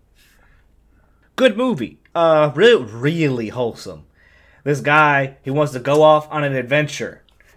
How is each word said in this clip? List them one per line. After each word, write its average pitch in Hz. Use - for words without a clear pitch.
Good 247
movie. 220
Uh, 156
re-, 220
really 127
wholesome. 101
This 139
guy, 143
he 135
wants 143
to 127
go 143
off 151
on 151
an 139
adventure, 127